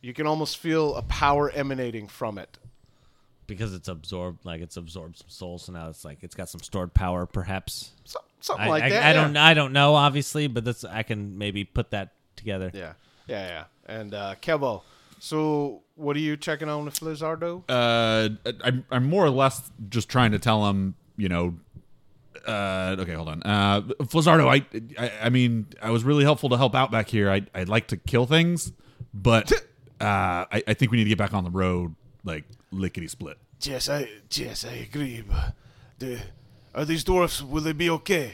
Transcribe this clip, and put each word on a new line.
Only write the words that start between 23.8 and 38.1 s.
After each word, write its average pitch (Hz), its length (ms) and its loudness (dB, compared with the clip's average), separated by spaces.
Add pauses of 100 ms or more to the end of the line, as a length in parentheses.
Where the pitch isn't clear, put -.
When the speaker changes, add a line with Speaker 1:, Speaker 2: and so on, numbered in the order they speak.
Speaker 3:
Flizzardo, 160 440 6
I, 135 180 6 (320)
I, 117 140 -2 (140)
I 120 40 2
mean, 120 380 2 (140)
I 113 80 -6
was 117 160 2
really 143 180 4
helpful 147 260 4
to 120 80 4
help 127 160 2
out 131 160 2
back 110 200 0
here. 101 200 2
I, 98 240 2
I'd 92 160 -4
like 110 180 2
to 92 100 -6
kill 120 280 2
things, 165 460 2 (420)
but, 110 380 4
Speaker 1:
<laughs> - 480 -4
Speaker 3:
uh, 95 500 0
I, 107 200 -2
I 110 40 4
think 107 180 2
we 120 80 2
need 110 40 4
to 104 60 2
get 107 80 4
back 101 160 -2
on 98 100 0
the 87 80 -6
road, 90 440 0 (280)
like, 80 220 -8 (260)
lickety 90 380 -6
split. - 280 -12 (260)
Speaker 1:
Yes, 135 260 -4
I, 143 200 -4 (220)
yes, - 340 -6
I 113 80 -12
agree, 120 480 -8
but - 320 -2 (460)
the, 123 200 -8 (540)
are 135 120 -4
these 156 180 -2
dwarfs, 175 400 2
will 143 180 -4
they 160 120 -2
be 165 180 2
okay? 156 420 -2